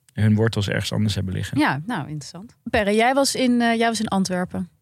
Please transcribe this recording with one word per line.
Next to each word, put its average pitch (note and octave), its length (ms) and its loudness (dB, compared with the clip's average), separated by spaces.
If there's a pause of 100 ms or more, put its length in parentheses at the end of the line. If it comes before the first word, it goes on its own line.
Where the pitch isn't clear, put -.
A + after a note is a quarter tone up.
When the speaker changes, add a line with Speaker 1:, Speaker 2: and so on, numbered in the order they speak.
(140)
Speaker 1:
hun G#2+ 220 4
wortels G#2+ 340 2
ergens A2+ 220 -2
anders G#2+ 240 -2
hebben F#2+ 180 -4
liggen. G2+ 260 -4
Speaker 2:
Ja, E3 260 0
nou, G#3+ 220 -4
interessant. D#3 480 -14 (140)
Perre, G#3 240 2
jij A#3 200 4
was C#4 220 2
in, A#3+ 260 2
eh, A#3 160 2
jij A3+ 100 2
was A3+ 120 -2
in A3 80 -4
Antwerpen. F#3 640 -2 (120)